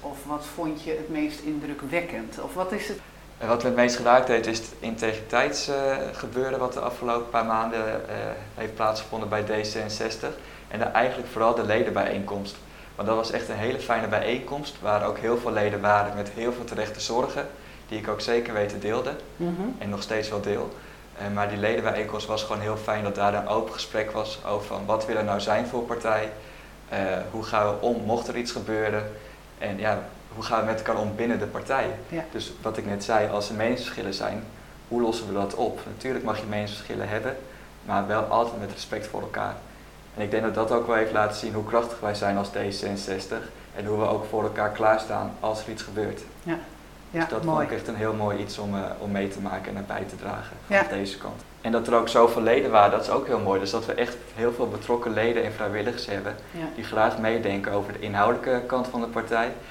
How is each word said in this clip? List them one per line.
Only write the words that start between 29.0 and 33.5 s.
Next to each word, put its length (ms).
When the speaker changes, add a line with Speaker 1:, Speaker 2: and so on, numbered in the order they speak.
Speaker 2:
En 200
ja, 200
hoe 100
gaan 160
we 60
met 160
elkaar 200
om 140
binnen 220
de 80
partij? 400
Speaker 1:
Ja. 240
Speaker 2:
Dus 200
wat 140
ik 100
net 180
zei, 260
als 180
er 60